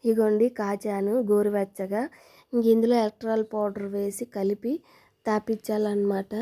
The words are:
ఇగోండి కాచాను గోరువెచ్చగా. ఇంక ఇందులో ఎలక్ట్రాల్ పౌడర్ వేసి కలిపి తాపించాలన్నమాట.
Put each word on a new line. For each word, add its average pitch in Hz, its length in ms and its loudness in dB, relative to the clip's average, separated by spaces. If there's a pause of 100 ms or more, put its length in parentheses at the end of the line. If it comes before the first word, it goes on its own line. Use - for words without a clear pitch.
ఇగోండి 220 440 4
కాచాను 208 720 -2
గోరువెచ్చగా. 208 800 0 (500)
ఇంక 240 140 2
ఇందులో 226 300 6
ఎలక్ట్రాల్ 220 480 0
పౌడర్ 208 480 -4
వేసి 202 320 -6
కలిపి 208 480 -4 (540)
తాపించాలన్నమాట. 208 1160 -2